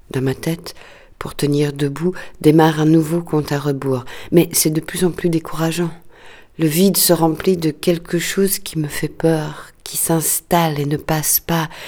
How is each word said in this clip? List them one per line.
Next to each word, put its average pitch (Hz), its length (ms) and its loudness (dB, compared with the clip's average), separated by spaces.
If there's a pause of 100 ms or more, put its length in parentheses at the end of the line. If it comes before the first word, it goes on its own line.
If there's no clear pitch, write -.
(120)
Dans 131 100 -4
ma 131 140 -2
tête, 165 400 -6 (420)
pour - 160 -10
tenir 147 400 0
debout, 147 400 -2 (260)
démarre 156 400 6
un 156 60 2
nouveau 160 380 4
compte 151 280 -2
à 147 60 0
rebours. 139 480 -2 (260)
Mais 170 200 6
c'est - 180 0
de 156 100 0
plus 170 260 -2
en 180 40 2
plus 170 200 -2
décourageant. 165 600 -2 (720)
Le 160 80 2
vide 180 300 4
se - 160 4
remplit 165 440 2
de 160 140 -2
quelque 170 480 -2
chose 196 400 0
qui - 180 -8
me 151 100 -2
fait 151 200 -4
peur, 156 640 -2 (120)
qui - 120 -12
s'installe 165 840 0
et 143 60 -2
ne 147 120 0
passe 156 420 0
pas. 165 300 -2 (180)